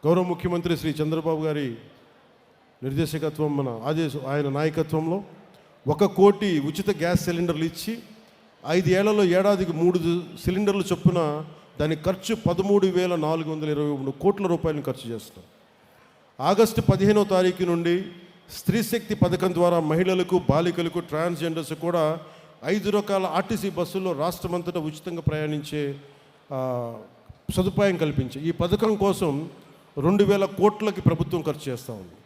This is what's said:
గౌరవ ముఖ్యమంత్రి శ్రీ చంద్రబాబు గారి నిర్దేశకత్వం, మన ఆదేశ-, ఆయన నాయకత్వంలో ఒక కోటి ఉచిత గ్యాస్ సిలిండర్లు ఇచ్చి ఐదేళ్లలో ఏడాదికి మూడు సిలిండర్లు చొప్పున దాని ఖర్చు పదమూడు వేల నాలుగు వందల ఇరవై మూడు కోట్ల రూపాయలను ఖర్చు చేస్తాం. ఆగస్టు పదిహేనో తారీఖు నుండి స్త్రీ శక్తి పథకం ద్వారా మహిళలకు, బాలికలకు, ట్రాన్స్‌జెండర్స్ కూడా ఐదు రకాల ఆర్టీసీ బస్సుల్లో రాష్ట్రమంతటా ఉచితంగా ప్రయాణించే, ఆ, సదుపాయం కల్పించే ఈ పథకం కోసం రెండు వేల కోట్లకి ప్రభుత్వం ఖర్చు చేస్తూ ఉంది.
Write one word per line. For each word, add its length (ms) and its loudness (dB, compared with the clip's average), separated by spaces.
గౌరవ 160 4
ముఖ్యమంత్రి 540 -2
శ్రీ 140 -4
చంద్రబాబు 540 -2
గారి 300 -4
నిర్దేశకత్వం, 720 -2
మన 280 -2
ఆదేశ-, 420 -2
ఆయన 220 -2
నాయకత్వంలో 760 -2
ఒక 160 2
కోటి 560 4
ఉచిత 380 -4
గ్యాస్ 220 2
సిలిండర్లు 440 -2
ఇచ్చి 340 -6
ఐదేళ్లలో 560 4
ఏడాదికి 480 4
మూడు 260 4
సిలిండర్లు 480 2
చొప్పున 520 2
దాని 160 0
ఖర్చు 380 -2
పదమూడు 520 2
వేల 300 0
నాలుగు 340 -2
వందల 180 -4
ఇరవై 280 0
మూడు 140 -4
కోట్ల 360 0
రూపాయలను 360 -2
ఖర్చు 280 -8
చేస్తాం. 340 -12
ఆగస్టు 400 4
పదిహేనో 440 4
తారీఖు 380 2
నుండి 400 2
స్త్రీ 320 -2
శక్తి 320 -2
పథకం 400 2
ద్వారా 260 4
మహిళలకు, 680 2
బాలికలకు, 500 0
ట్రాన్స్‌జెండర్స్ 720 -4
కూడా 460 0
ఐదు 260 0
రకాల 360 0
ఆర్టీసీ 440 -2
బస్సుల్లో 420 -4
రాష్ట్రమంతటా 680 -4
ఉచితంగా 400 -8
ప్రయాణించే, 760 -4
ఆ, 420 -6
సదుపాయం 400 2
కల్పించే 460 -2
ఈ 80 -2
పథకం 440 0
కోసం 560 0
రెండు 260 4
వేల 200 4
కోట్లకి 560 -2
ప్రభుత్వం 420 0
ఖర్చు 300 -6
చేస్తూ 200 -10
ఉంది. 340 -16